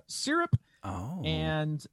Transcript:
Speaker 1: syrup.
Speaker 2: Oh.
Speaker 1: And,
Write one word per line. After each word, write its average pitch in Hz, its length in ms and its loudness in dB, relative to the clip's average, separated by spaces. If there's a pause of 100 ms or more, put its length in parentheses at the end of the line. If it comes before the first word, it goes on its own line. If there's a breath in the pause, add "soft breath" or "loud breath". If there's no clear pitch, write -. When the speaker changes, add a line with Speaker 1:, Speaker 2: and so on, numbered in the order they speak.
Speaker 1:
syrup. 339 480 2 (280)
Speaker 2:
Oh. 131 400 -4
Speaker 1:
And, 156 680 0